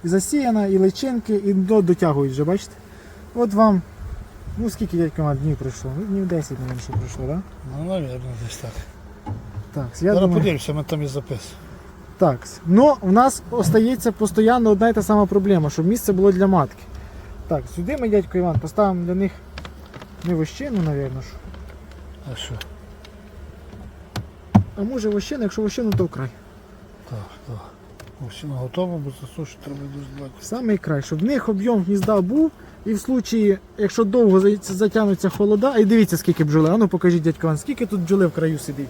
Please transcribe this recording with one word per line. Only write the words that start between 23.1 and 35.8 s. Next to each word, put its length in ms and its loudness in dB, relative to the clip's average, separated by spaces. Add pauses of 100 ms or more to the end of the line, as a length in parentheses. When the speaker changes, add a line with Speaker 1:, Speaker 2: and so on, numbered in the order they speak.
Speaker 1:
А 40 -4
може 280 -2
вощину, 340 -4
якщо 180 -4
вощину, 300 -2
то 140 2
вкрай. 240 -6 (800)
Speaker 2:
Так, 100 -10 (280)
так. 100 -12 (640)
Вощина 340 -10
готова, 420 -6
бо 120 -8 (120)
за 240 -12
що 180 -20
треба 160 -12 (140)
дуже 120 -12 (120)
далеко. 240 -14
Speaker 1:
В 20 -20
самий 340 -2
край, 240 -2
щоб 180 -4
в 40 0
них 260 0
об'єм 340 2
гнізда 380 2
був, 300 2 (340)
і 80 0
в 60 -2
случаї, 580 2 (200)
якщо 260 2
довго 360 6
за-, 180 4 (160)
затягнуться 560 2
холода, 480 2
і 80 8